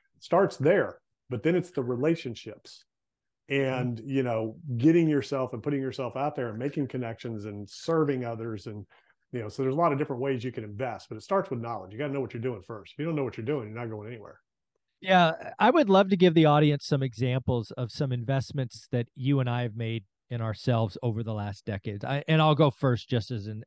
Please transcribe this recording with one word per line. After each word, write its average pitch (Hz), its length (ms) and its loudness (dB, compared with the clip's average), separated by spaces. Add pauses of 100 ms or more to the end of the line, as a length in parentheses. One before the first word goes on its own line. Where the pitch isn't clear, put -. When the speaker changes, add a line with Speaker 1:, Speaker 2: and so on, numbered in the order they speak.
(160)
Speaker 1:
It - 80 -20
starts 180 320 2
there, 151 420 2 (320)
but 120 120 -6
then 165 120 2
it's 175 180 0
the 135 100 -4
relationships 123 1000 -4 (640)
Speaker 2:
Mm-hmm. 135 300 0
Speaker 1:
and, 120 240 -4
you 135 180 0
know, 113 340 -2 (220)
getting 165 300 6
yourself 135 440 0
and 117 100 -10
putting 143 180 -2
yourself 131 360 -4
out 147 200 -2
there 123 120 -4
and 107 100 -8
making 139 300 -4
connections 113 560 -8
and 104 240 -10
serving 147 560 0
others. 113 420 -8
And, 104 180 -12 (480)
you 123 80 -6
know, 107 80 -8
so 135 140 -6
there's 131 120 0
a 151 40 -2
lot 170 140 2
of 135 60 0
different 139 220 -4
ways 135 220 -2
you 123 100 -6
can 113 120 -10
invest, 107 440 -10
but 110 80 -12
it 110 60 -14
starts 190 260 0
with 123 120 -4
knowledge. 107 320 -8
You 110 60 -14
gotta 143 140 -4
know 139 80 -2
what 123 140 -6
you're 117 80 -6
doing 120 240 -6
first. 107 260 -14
If - 60 -20
you 147 60 -4
don't 160 100 -4
know 143 100 0
what 113 120 -6
you're 113 100 -8
doing, 127 220 -4
you're 110 100 -10
not 120 120 -6
going 107 180 -10
anywhere. 107 320 -16 (600)
Speaker 2:
Yeah, 175 580 4
I 214 120 6
would 294 180 4
love 190 220 6
to 202 60 4
give 175 180 6
the 160 120 8
audience 147 400 6
some 139 160 0
examples 123 720 0
of 120 180 -6
some 139 200 -2
investments 123 800 -4
that 120 240 0
you 135 260 2
and 123 80 0
I 123 140 0
have 110 140 -4
made 113 280 -4 (260)
in 117 120 -4
ourselves 113 600 0
over 113 200 -2
the 110 100 -4
last 104 320 -6
decade. 101 400 -6
I, 143 240 -2
and 160 140 6
I'll 156 120 6
go 143 160 6
first - 380 0
just 120 220 0
as 104 160 -4
an, 107 200 -10